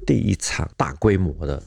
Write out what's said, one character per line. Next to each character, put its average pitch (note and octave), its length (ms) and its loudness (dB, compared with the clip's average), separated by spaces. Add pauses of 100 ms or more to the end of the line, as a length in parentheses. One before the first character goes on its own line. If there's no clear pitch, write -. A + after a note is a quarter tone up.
第 C3+ 140 4
一 F#2+ 160 0
场 - 420 -4
大 F#2 180 0
规 G2+ 220 4
模 E2+ 300 -2
的 C#2 200 -4